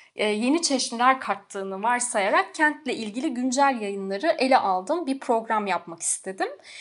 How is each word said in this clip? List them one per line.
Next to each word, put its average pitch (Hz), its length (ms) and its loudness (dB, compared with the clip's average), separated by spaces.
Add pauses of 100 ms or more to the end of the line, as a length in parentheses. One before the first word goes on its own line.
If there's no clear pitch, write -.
(160)
e, - 100 0
yeni 240 360 2
çeşniler 262 580 2
kattığını 196 640 -6
varsayarak 240 720 2
kentle 294 380 0
ilgili 240 400 -4
güncel 254 480 2
yayınları 196 460 -4
ele 262 300 4
aldığım 196 480 0
bir 269 140 -4
program 220 480 0
yapmak 170 340 -4
istedim. 190 460 -4 (340)